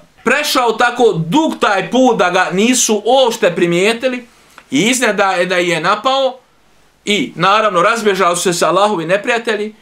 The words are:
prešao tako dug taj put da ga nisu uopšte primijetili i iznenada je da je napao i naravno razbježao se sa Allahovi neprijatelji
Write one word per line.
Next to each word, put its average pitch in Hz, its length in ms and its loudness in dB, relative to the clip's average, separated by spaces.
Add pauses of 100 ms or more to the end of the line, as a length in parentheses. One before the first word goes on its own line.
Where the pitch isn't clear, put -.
(240)
prešao 262 480 0
tako 240 420 2
dug 170 460 -2
taj 196 320 -2
put 247 260 4
da 185 120 2
ga 180 220 0
nisu 214 540 0
uopšte 233 500 2
primijetili 233 720 -2 (440)
i 135 100 0
iznenada 208 500 0
je 180 140 0
da 180 120 -2
je 170 240 -2
napao 254 580 -2 (640)
i 202 300 -2
naravno 196 460 2
razbježao 196 540 0
se 175 180 -2
sa 170 140 0
Allahovi 185 380 0
neprijatelji 214 760 -4